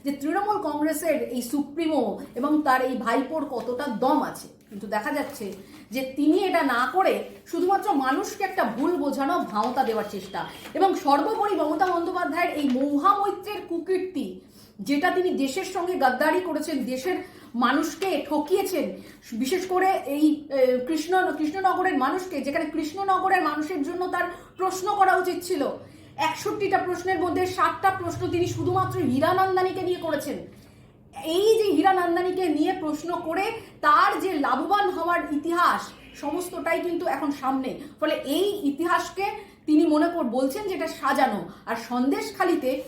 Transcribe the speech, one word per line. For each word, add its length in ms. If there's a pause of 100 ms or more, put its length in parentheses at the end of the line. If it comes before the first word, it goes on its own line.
যে 80
তৃণমূল 460
কংগ্রেসের 640
এই 200
সুপ্রিমো 760 (160)
এবং 280
তার 200
এই 140
ভাইপোর 480
কতটা 420
দম 360
আছে। 260 (200)
কিন্তু 180
দেখা 260
যাচ্ছে 400 (380)
যে 260
তিনি 220
এটা 240
না 300
করে 320 (220)
শুধুমাত্র 460
মানুষকে 520
একটা 200
ভুল 320
বোঝানো, 420
ভাঁওতা 460
দেওয়ার 260
চেষ্টা। 360 (280)
এবং 200
সর্বোপরি 600
মমতা 320
বন্দ্যোপাধ্যায়ের 640
এই 180
মহামৈত্রের 1000
কুকীর্তি, 720 (400)
যেটা 300
তিনি 200
দেশের 340
সঙ্গে 300
গাদ্দারি 460
করেছেন, 440
দেশের 320 (380)
মানুষকে 760
ঠকিয়েছেন, 640 (400)
বিশেষ 340
করে 240 (160)
এই, 440
এ, 360
কৃষ্ণ, 460
কৃষ্ণনগরের 680
মানুষকে, 420
যেখানে 240
কৃষ্ণনগরের 800
মানুষের 400
জন্য 240
তার 160 (340)
প্রশ্ন 400
করা 200
উচিত 280
ছিল। 240 (480)
একষট্টিটা 640
প্রশ্নের 400
মধ্যে 280
ষাটটা 440
প্রশ্ন 380
তিনি 180
শুধুমাত্র 540
হীরা 340
নন্দানীকে 480
নিয়ে 160
করেছেন। 400 (840)
এই 340
যে 140
হীরা 200
নন্দানীকে 560
নিয়ে 240
প্রশ্ন 440
করে 360 (280)
তার 400
যে 120
লাভবান 580
হওয়ার 300 (120)
ইতিহাস, 480 (400)
সমস্তটাই 600
কিন্তু 260
এখন 260
সামনে। 480 (200)
ফলে 140
এই 540
ইতিহাসকে 560 (420)
তিনি 200
মনে 220
কর-, 220
বলছেন 380
যেটা 200
সাজানো। 560 (220)
আর 100
সন্দেশখালিতে 1120